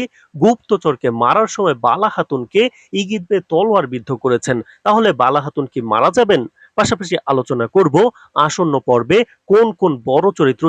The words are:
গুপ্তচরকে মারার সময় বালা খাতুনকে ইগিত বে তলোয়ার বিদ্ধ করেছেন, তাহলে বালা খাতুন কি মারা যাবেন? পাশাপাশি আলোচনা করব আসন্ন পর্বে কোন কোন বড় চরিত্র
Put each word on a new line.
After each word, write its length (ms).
গুপ্তচরকে 760
মারার 380
সময় 260
বালা 340
খাতুনকে 540
ইগিত 340
বে 120
তলোয়ার 380
বিদ্ধ 280
করেছেন, 420
তাহলে 300
বালা 280
খাতুন 260
কি 160
মারা 280
যাবেন? 320
পাশাপাশি 380
আলোচনা 400
করব 300
আসন্ন 460
পর্বে 380
কোন 260
কোন 200
বড় 280
চরিত্র 360